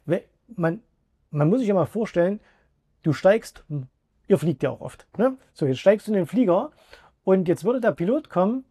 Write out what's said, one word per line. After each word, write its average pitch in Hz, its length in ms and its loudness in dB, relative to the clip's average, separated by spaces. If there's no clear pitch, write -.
we-, 165 180 -4
man, 170 240 -4
man 151 200 0
muss 247 100 2
sich 240 80 -2
ja 202 80 0
mal 170 100 2
vorstellen, 202 540 -4
du 156 100 0
steigst, - 520 0
ihr 190 120 4
fliegt 151 240 -2
ja 131 80 -2
auch - 100 -14
oft, - 260 -16
ne? 262 200 0
So, 151 140 -4
jetzt 131 120 -2
steigst 202 280 2
du 214 40 -4
in 208 60 0
den 175 80 0
Flieger 214 460 0
und 190 240 2
jetzt 170 160 0
würde 240 180 0
der 220 100 2
Pilot 240 400 -4
kommen, 240 400 0